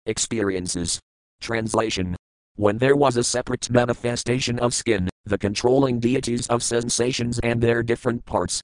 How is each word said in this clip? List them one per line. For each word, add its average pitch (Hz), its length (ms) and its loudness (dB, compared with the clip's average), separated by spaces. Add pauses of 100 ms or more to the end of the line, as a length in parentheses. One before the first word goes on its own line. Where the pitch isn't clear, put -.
experiences. 95 920 -2 (400)
Translation. 110 760 -2 (420)
When 104 200 2
there 135 200 4
was 139 180 4
a 120 80 2
separate - 460 -4
manifestation 120 880 0
of 120 140 0
skin, 98 340 0 (180)
the 104 120 0
controlling 120 600 2
deities 120 480 0
of 120 140 0
sensations 120 800 0
and 117 220 0
their 117 200 4
different 117 440 -2
parts 92 380 -2